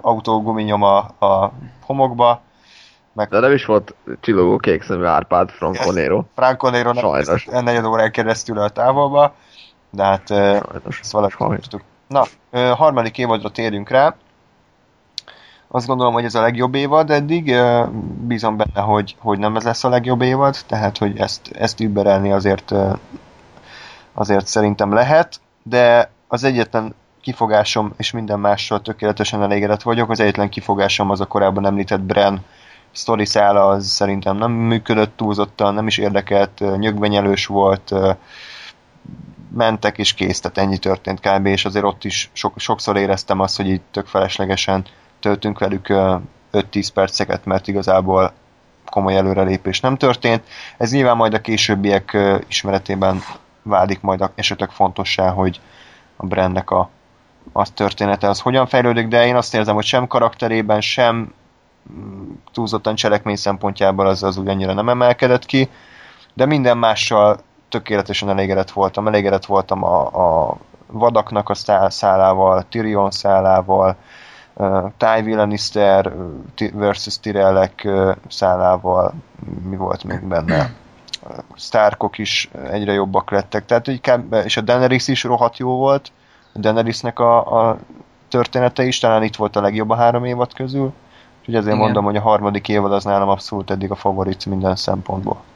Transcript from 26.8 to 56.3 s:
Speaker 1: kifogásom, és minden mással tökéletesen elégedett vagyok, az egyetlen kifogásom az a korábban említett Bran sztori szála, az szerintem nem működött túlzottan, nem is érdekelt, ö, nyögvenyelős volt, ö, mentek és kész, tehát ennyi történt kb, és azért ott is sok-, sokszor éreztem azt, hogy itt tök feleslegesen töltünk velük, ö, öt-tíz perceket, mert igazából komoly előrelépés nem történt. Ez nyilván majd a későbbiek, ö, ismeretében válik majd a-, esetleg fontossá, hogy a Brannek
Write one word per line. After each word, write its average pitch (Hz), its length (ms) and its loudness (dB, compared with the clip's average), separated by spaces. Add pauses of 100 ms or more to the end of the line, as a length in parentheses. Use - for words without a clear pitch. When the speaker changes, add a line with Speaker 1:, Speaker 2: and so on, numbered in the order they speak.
Speaker 1:
kifogásom, 107 760 0
és - 140 -6
minden 107 280 -4
mással 101 420 0
tökéletesen 104 600 -4
elégedett 101 400 0
vagyok, 117 280 0
az 110 100 -2
egyetlen 104 300 2
kifogásom 98 600 -2
az 98 120 -2
a 95 40 -4
korábban 98 400 0
említett 98 360 -2
Bran 98 440 0 (460)
sztori 107 340 -2
szála, 101 420 4
az 98 200 2
szerintem 196 500 -2
nem 117 140 -2
működött 113 640 0
túlzottan, 101 560 -2
nem 107 140 -2
is 104 100 -2
érdekelt, 101 640 0
ö, 98 160 0
nyögvenyelős 104 680 0
volt, 98 460 0
ö, 95 200 2 (1400)
mentek 110 420 0
és 104 160 -2
kész, 92 260 -4
tehát - 180 -8
ennyi 98 200 0
történt 95 420 -4
kb, 98 260 2
és 98 200 2
azért 101 200 -2
ott 98 180 -4
is - 300 -8
sok-, - 260 -6
sokszor - 380 -2
éreztem 98 420 0
azt, 95 180 -2
hogy 98 100 -4
itt 95 240 -2
tök 101 160 -8
feleslegesen 95 760 -2 (340)
töltünk 101 400 -2
velük, 139 300 -2
ö, 95 260 2 (360)
öt-tíz 101 380 -2
perceket, 95 560 -2
mert 95 220 -2
igazából 95 640 2 (580)
komoly 95 260 0
előrelépés 95 640 0
nem 135 180 -2
történt. 120 460 0 (340)
Ez 117 140 -2
nyilván 127 260 4
majd 113 160 2
a 110 80 -2
későbbiek, 101 720 0
ö, 98 240 2 (100)
ismeretében 95 720 -2 (420)
válik 95 400 0
majd 95 200 -2
a-, 95 140 -2
esetleg 101 340 -4
fontossá, 95 600 -2
hogy 92 300 -2 (560)
a 95 100 -10
Brannek 92 440 -2